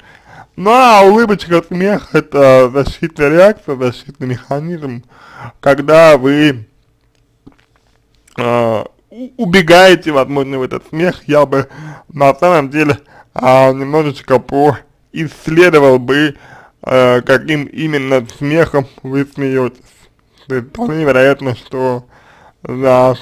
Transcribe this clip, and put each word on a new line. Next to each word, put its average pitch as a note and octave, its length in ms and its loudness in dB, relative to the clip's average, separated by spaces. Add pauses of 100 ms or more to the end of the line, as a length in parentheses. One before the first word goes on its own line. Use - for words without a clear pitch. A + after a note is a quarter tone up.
(560)
Ну F#3 140 -2
а A#3 320 4
улыбочка, G3 600 2
смех — F#3 520 -6
это C3 580 4
защитная D3 560 -4
реакция, F3 480 2
защитный B2+ 500 -8
механизм, C#3+ 760 -10 (580)
когда D3+ 580 4
вы, C#3 480 0 (1700)
а, A#2+ 500 -2 (240)
у-, B3 260 -18
убегаете, F3+ 760 2
возможно, C3+ 460 -4
в B2+ 40 -6
этот B2+ 260 -10
смех, E3+ 380 -6
я D3 200 2
бы C3+ 220 -4 (400)
на C#3 260 0
самом D#3 360 0
деле, D3 280 -2 (360)
а, C3 380 2
немножечко C3+ 680 -4
поисследовал D3 1600 0
бы, C#3+ 380 -4 (460)
а, B2+ 400 0
каким C#3 420 -2
именно C3+ 640 -4 (120)
смехом D3 480 -2 (160)
вы C3+ 240 -6
смеётесь. C3 560 -6 (640)
То C3 100 -8
есть B2 120 -8
вполне D#3+ 360 -6
вероятно, C3+ 500 2
что B2+ 520 -8 (560)
за B2+ 600 0